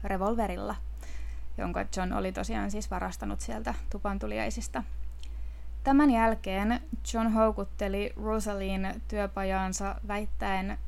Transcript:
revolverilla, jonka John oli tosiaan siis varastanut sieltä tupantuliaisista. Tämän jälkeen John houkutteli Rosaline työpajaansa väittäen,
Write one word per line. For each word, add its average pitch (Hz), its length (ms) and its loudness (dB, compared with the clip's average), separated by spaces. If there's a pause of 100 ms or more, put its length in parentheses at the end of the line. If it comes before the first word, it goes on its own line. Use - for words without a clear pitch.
revolverilla, 202 720 0 (840)
jonka 190 280 -2 (120)
John 185 160 0
oli 190 180 0
tosiaan 196 400 -2
siis 214 200 -4
varastanut 185 500 -4
sieltä 220 320 -2 (160)
tupantuliaisista. 214 920 -2 (1000)
Tämän 277 280 8
jälkeen 226 680 4 (320)
John 226 180 4
houkutteli 208 840 2 (100)
Rosaline 202 840 0
työpajaansa 196 880 0 (120)
väittäen, 202 680 0 (100)